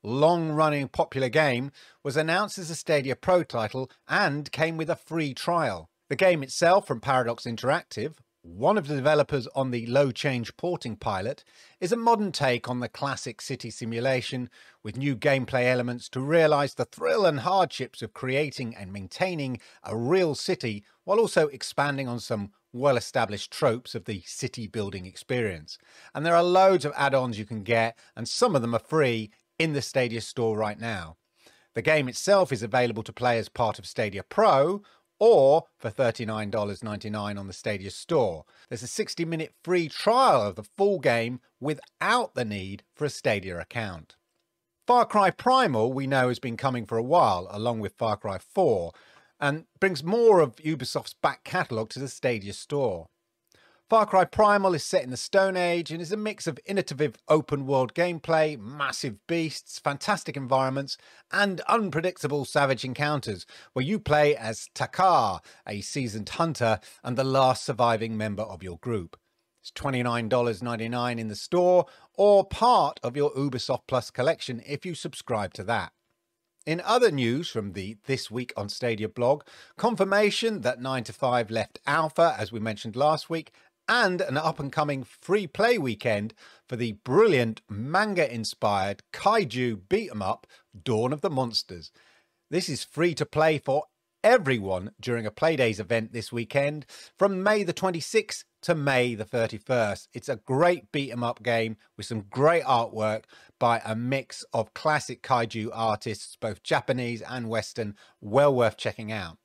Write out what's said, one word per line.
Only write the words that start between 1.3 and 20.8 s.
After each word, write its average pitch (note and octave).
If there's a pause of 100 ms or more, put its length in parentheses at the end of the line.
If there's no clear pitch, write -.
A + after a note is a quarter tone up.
was C3
announced E3+
as E3
a E3
Stadia C#3
Pro F3+
title B2 (180)
and D3+
came D#3+
with D#3+
a D#3
free D#3
trial. B2 (200)
The C#3+
game F3
itself, E3+
from A#2
Paradox B2+
Interactive, B2+ (420)
one D3+
of D3+
the D3
developers C#3+ (100)
on C3
the A#2+
low C3+
change B2
porting D#3+
pilot G#2 (380)
is F3
a A#3+
modern A3+
take B2+
on B2
the A#2+
classic -
city A#2+
simulation, B2 (320)
with G#2+
new C3+
gameplay C3
elements B2
to B2+
realise D3+
the A#2+
thrill -
and D3
hardships F3
of A2+
creating C3
and G2
maintaining C3 (240)
a A2
real D3+
city, A#2 (180)